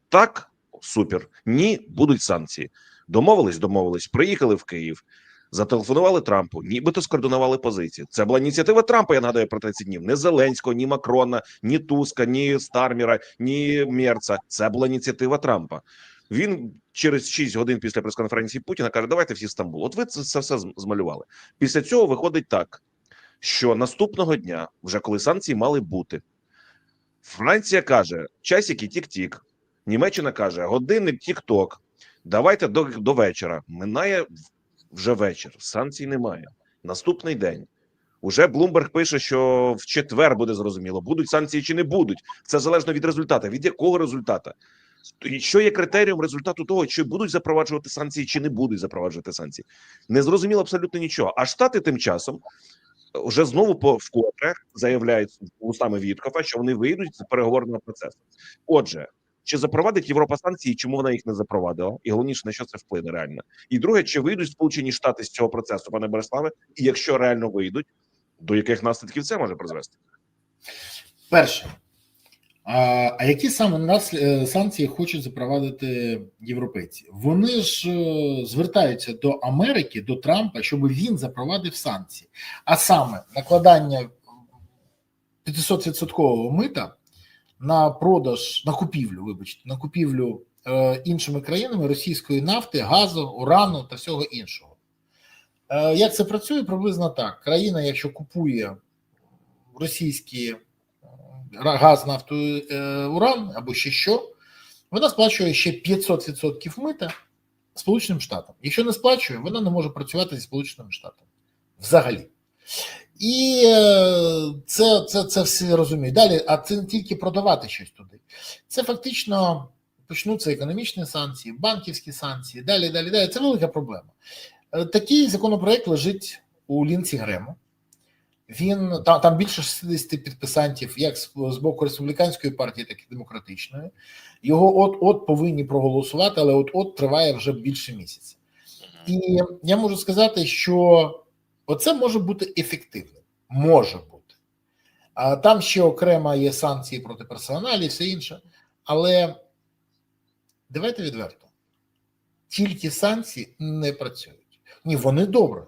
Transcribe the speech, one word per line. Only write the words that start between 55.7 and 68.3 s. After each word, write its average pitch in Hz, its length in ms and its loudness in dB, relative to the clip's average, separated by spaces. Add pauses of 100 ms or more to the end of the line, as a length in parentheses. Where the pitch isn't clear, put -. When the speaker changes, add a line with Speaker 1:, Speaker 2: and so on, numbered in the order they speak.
Speaker 1:
Віткофа, 113 440 -4
що 123 140 -6
вони 123 160 0
вийдуть 156 420 -2
з - 140 -16
переговорного 120 560 0
процесу. - 320 -14 (500)
Отже, 101 400 2 (360)
чи - 140 -4
запровадить 160 520 0
Європа 143 280 2
санкції, 175 380 -4
чому 131 220 -6
вона 135 140 0
їх 117 140 -4
не 110 100 -4
запровадила? 95 680 -4
І 113 80 -2
головніше, 123 340 -2
на 110 60 -8
що 113 140 -10
це - 120 -18
вплине 85 340 -8
реально? 78 300 -10 (280)
І 247 100 0
друге, 208 240 2
чи - 160 -4
вийдуть 160 320 -2
Сполучені 151 400 -2
Штати 123 320 -2
з - 60 -12
цього 117 200 0
процесу, 113 420 -8
пане 110 160 -4
Бориславе? 123 440 -4 (240)
І 135 80 -6
якщо 131 340 0
реально 120 320 0
вийдуть, 98 380 -4 (520)